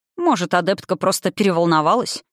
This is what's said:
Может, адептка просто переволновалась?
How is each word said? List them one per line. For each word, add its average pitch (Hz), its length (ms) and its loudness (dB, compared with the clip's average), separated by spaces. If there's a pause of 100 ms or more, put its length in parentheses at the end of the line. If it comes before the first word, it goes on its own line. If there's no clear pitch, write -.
(160)
Может, 254 380 0
адептка 180 400 -2
просто - 380 -2
переволновалась? 170 920 0 (100)